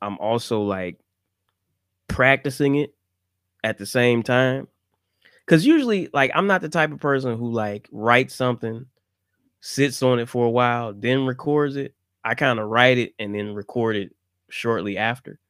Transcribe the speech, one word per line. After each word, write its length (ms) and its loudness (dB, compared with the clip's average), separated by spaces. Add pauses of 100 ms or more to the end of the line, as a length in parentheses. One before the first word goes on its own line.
I'm 160 -8
also, 440 -2
like, 380 -4 (1080)
practicing 680 2
it 180 -2 (720)
at 140 -4
the 80 -14
same 380 2
time. 440 0 (800)
'Cause 200 4
usually, 480 4
like, 220 2
I'm 120 2
not 140 2
the 80 -6
type 220 0
of 80 -12
person 380 0
who, 140 -6
like, 400 -4
writes 440 2
something, 520 -4 (760)
sits 420 -2
on 160 4
it 80 -6
for 180 0
a 40 2
while, 440 0
then 320 -2
records 500 -2
it. 180 -10 (300)
I 120 -4
kinda 300 0
write 320 4
it 220 -2
and 140 -8
then 200 -6
record 420 -4
it 180 -8 (360)
shortly 480 -4
after. 420 -6 (100)